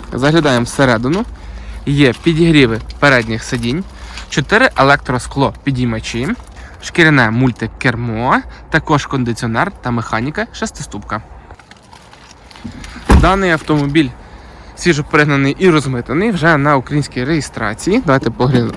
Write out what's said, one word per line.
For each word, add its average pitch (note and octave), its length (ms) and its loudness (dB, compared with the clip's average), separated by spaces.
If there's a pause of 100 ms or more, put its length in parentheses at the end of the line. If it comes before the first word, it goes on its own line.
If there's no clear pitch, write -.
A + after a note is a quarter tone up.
(140)
Заглядаємо C#3 520 2
всередину. C#3 600 0 (600)
Є C#3 280 4 (100)
підігріви D3+ 560 4 (200)
передніх A#2 440 2
сидінь, B2+ 400 -4 (460)
чотири G#3 460 0
електроскло C3+ 800 0 (100)
підіймачі, B2 640 -4 (540)
шкіряне C#3+ 500 4
мультикермо, A#2+ 1040 -2 (320)
також D3 360 0
кондиціонер B2 680 -2
та - 200 -8
механіка A#2+ 600 -4
шестиступка. A2+ 680 -10 (2000)
Даний F#3 300 4
автомобіль D3 580 2 (640)
свіжопригнаний D3 840 2
і F#3 100 4
розмитнений, C#3 600 0
вже D#3+ 260 2
на C#3+ 180 2
українській C3+ 480 -2
реєстрації. C#3 840 -2
Давайте C3+ 240 2
поглянемо, A#2+ 480 0